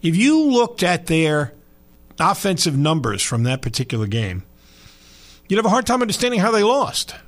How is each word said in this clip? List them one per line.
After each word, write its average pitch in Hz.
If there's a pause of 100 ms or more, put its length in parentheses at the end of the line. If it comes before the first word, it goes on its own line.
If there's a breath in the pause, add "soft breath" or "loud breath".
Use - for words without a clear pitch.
If 165
you 285
looked 240
at 180
their 151 (640)
offensive 180
numbers 139
from 117
that 127
particular 117
game, 98 (1040 loud breath)
you'd 190
have 220
a 220
hard 226
time 247
understanding 247
how 208
they 214
lost. 254 (140)